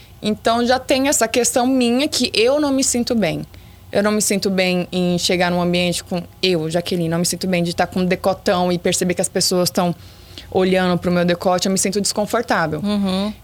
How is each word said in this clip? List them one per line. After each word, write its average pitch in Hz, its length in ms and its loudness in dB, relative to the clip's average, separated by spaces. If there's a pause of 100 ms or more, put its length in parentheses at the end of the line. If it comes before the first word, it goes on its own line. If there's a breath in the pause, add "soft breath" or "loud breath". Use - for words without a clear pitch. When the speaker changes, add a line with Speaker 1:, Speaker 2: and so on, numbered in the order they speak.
(220 loud breath)
Speaker 1:
Então, 226 440 0
já 254 120 4
tem 269 300 0
essa 226 200 2
questão 247 380 0
minha 254 420 2
que 247 260 -2
eu 247 240 4
não 294 140 0
me 269 100 2
sinto 247 320 -2
bem. 156 300 0 (480 loud breath)
Eu 202 100 2
não 208 80 0
me 214 120 0
sinto 202 260 0
bem 180 420 0
em 180 280 0
chegar 175 320 0
num 175 100 0
ambiente 175 420 0
com, 175 200 -6 (200)
eu, 165 280 0
Jaqueline, 175 400 -2
não 165 80 0
me 175 80 0
sinto 180 200 -4
bem 180 160 0
de 170 140 -2
tá 180 100 2
com 185 180 -2
decotão 180 680 0
e 180 60 0
perceber 180 360 0
que - 60 -2
as 180 80 -2
pessoas 180 420 0
tão 175 240 0 (560 loud breath)
olhando 185 480 2
pro 175 140 -2
meu 175 140 2
decote, 180 420 0
eu 190 40 0
me 190 60 0
sinto 202 220 -2
desconfortável. 202 840 -2
Speaker 2:
Uhum. 202 500 -2 (120)